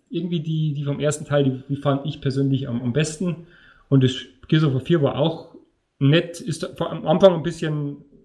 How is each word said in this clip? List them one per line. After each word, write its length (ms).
irgendwie 300
die, 340
die 120
vom 160
ersten 240
Teil, 180
die, 240
die 80
fand 300
ich 160
persönlich 480
am, 120
am 120
besten. 540
Und 140
das 100
Gears 160
of 100
War 80
vier 200
war 160
auch 380
nett, 400
ist 240
vor-, 140
am 160
Anfang 260
ein 100
bisschen 600